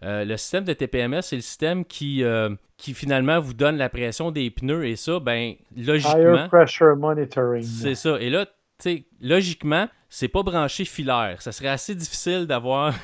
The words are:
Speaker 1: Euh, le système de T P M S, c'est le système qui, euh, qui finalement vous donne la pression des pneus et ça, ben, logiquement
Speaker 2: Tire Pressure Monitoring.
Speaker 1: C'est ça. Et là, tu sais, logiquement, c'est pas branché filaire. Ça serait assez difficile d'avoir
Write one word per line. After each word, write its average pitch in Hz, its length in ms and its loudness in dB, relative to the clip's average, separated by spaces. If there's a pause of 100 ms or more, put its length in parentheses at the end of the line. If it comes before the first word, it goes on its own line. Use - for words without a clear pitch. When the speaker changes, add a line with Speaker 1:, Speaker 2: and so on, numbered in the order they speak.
Speaker 1:
Euh, 104 220 -4
le 110 120 -4
système 190 280 -4
de 175 80 -2
T 135 160 -4
P 127 100 -4
M 120 160 -2
S, 180 140 -4
c'est 139 80 -6
le 120 60 -6
système 175 420 -2
qui, 139 400 -2
euh, 113 260 2 (260)
qui - 160 -12
finalement 139 460 2
vous 131 160 -6
donne 147 220 2
la 131 120 -2
pression 123 440 -4
des 131 180 -2
pneus 147 380 -4
et 113 80 -4
ça, 165 240 -4
ben, 117 340 -2 (220)
logiquement 151 640 4
Speaker 2:
Tire 170 100 -2
Pressure 160 480 8
Monitoring. 135 640 0
Speaker 1:
C'est 117 320 -4
ça. 143 260 -2
Et 123 100 -2
là, 190 160 0
tu - 60 -20 (280)
sais, 175 240 -4 (160)
logiquement, 170 680 2 (240)
c'est - 140 -4
pas 190 160 0
branché 170 420 -2
filaire. 120 560 -2
Ça 113 120 -10
serait 135 160 -6
assez 139 260 -4
difficile 175 520 -4
d'avoir 135 580 0